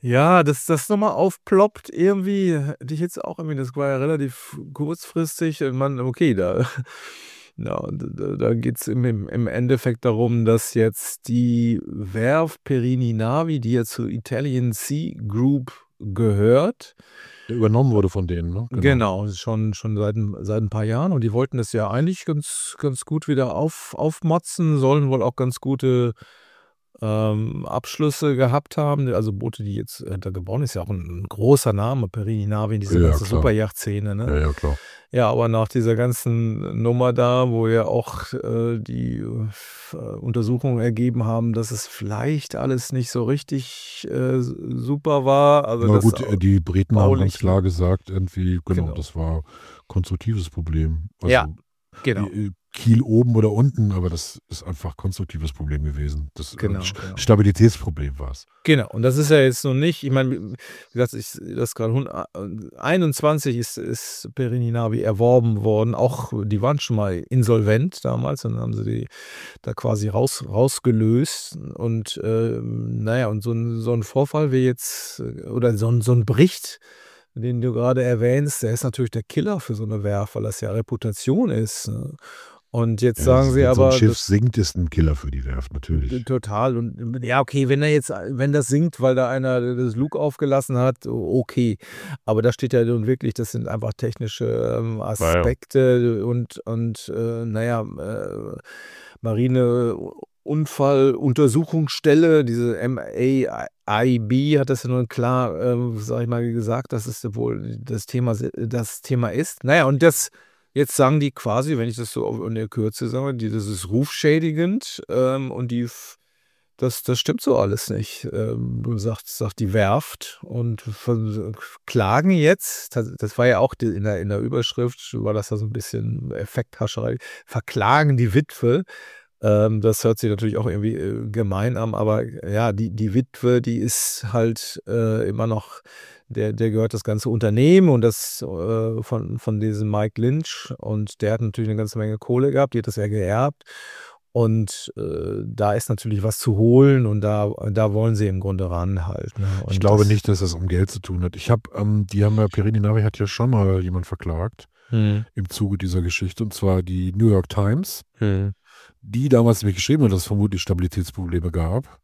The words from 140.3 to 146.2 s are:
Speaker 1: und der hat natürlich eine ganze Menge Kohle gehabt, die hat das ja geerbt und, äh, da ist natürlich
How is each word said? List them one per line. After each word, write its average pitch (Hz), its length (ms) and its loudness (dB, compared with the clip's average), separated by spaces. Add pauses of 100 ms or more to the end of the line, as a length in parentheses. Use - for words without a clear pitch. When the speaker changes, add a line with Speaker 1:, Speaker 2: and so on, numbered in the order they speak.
Speaker 1:
und 107 420 -6
der 107 140 0
hat 113 80 -2
natürlich 110 260 -2
eine 107 80 -2
ganze 107 220 -4
Menge 107 180 -2
Kohle 127 340 2
gehabt, 135 220 2
die 123 60 0
hat 107 80 -2
das 107 100 -6
ja 107 100 -2
geerbt 107 580 0 (680)
und, 110 640 0
äh, 101 480 -6
da 107 300 0
ist 113 160 -2
natürlich 107 320 -2